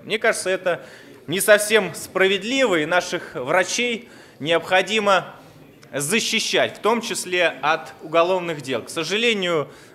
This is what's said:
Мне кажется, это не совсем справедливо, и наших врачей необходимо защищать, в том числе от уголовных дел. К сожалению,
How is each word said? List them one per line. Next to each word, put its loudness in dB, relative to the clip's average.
Мне -4
кажется, -2
это -2
не -2
совсем 4
справедливо, 0
и 0
наших -2
врачей -2
необходимо 2
защищать, 0
в -20
том 2
числе -2
от -2
уголовных 0
дел. -4
К -16
сожалению, -2